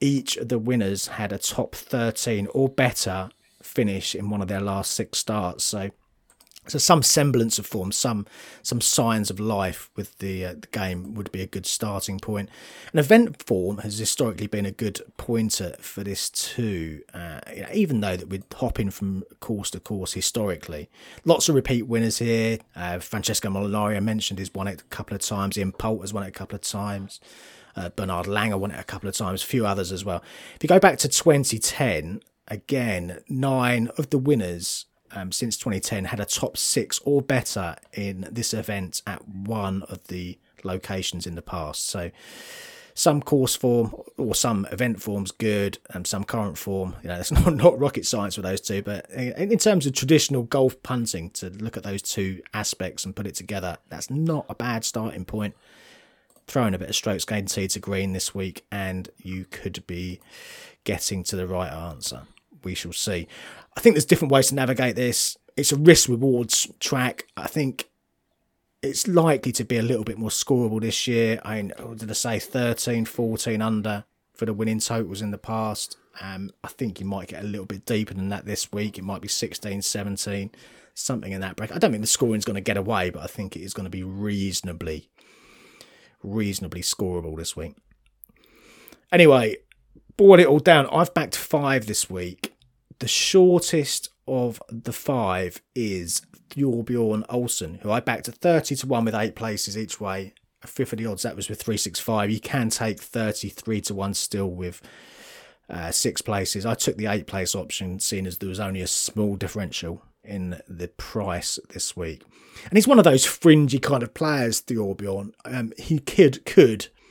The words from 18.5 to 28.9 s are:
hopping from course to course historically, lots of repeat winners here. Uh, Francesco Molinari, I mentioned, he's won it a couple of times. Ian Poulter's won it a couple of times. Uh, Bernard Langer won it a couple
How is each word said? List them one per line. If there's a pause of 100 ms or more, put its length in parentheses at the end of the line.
hopping
from (160)
course
to
course
historically, (360)
lots
of
repeat
winners
here. (180)
Uh,
Francesco
Molinari,
I
mentioned,
he's
won
it
a
couple
of
times.
Ian
Poulter's
won
it
a
couple
of
times. (560)
Uh,
Bernard
Langer
won
it
a
couple